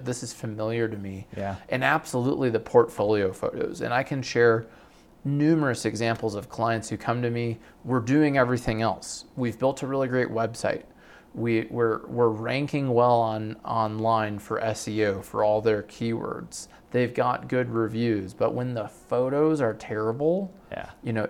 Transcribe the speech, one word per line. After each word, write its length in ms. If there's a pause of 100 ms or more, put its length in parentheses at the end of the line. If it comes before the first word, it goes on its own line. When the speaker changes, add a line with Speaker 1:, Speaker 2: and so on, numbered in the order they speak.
Speaker 1:
this 220
is 80
familiar 560
to 80
me." 300 (100)
Speaker 2:
Yeah. 200 (120)
Speaker 1:
And 160
absolutely 640
the 80
portfolio 760
photos. 500
And 120
I 80
can 200
share 440 (580)
numerous 600
examples 500
of 140
clients 400
who 80
come 260
to 80
me, 280 (260)
"We're 160
doing 360
everything 460
else. 440 (100)
We've 220
built 240
a 40
really 220
great 220
website. 520 (500)
We, 380
we're, 380
we're 220
ranking 640
well 280
on, 340 (100)
online 760
for 180
S 300
E 160
O 180
for 220
all 160
their 240
keywords. 800 (240)
They've 240
got 320
good 240
reviews, 640
but 180
when 220
the 140
photos 720
are 140
terrible, 800 (200)
Speaker 2:
Yeah. 180 (140)
Speaker 1:
you 80
know, 180